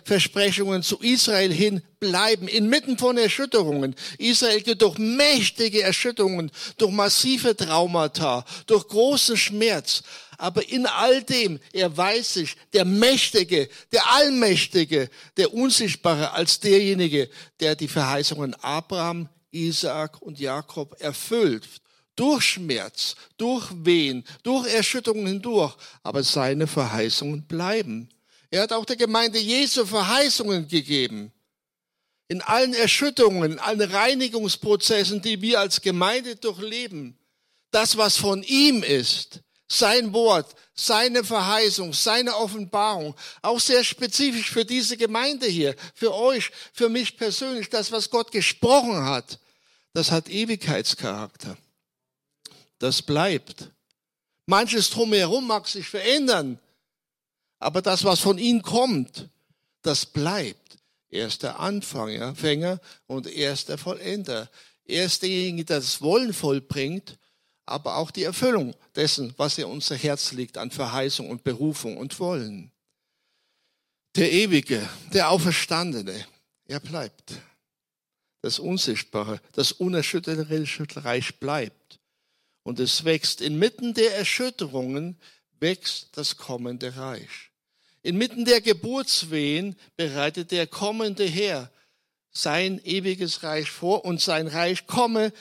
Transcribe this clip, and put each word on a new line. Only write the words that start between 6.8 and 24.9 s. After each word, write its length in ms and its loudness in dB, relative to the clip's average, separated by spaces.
massive 680 2
Traumata, 880 0
durch 200 4
großen 480 4
Schmerz. 680 0
Aber 320 -2
in 160 0
all 380 4
dem 360 0
erweist 600 0
sich 220 -4
der 120 6
Mächtige, 840 4
der 200 4
Allmächtige, 1000 4
der 140 4
Unsichtbare 840 0
als 260 0
derjenige, 680 4
der 160 2
die 120 -6
Verheißungen 720 -2
Abraham, 680 -4
Isaak 720 -4
und 180 -16
Jakob 600 -8
erfüllt. 680 0
Durch 280 2
Schmerz, 720 -2
durch 360 -2
Wehen, 520 2
durch 280 0
Erschütterungen 560 0